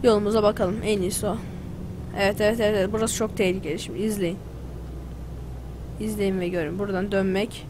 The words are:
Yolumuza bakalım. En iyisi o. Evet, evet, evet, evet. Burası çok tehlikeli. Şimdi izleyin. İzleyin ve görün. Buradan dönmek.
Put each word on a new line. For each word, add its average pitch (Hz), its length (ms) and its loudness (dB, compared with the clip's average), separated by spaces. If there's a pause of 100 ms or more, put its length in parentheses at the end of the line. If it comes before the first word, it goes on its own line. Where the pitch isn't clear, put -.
Yolumuza 214 400 4
bakalım. 208 420 4
En 208 160 2
iyisi 208 260 -2
o. 208 100 -2 (800)
Evet, 208 220 4
evet, 214 180 4
evet, 214 180 4
evet. 190 140 4
Burası 220 240 0
çok 214 220 -2
tehlikeli. 185 420 2
Şimdi 127 200 -6
izleyin. 202 380 0 (1600)
İzleyin 202 400 0
ve 180 80 0
görün. 175 320 -2
Buradan 196 320 0
dönmek. 196 580 2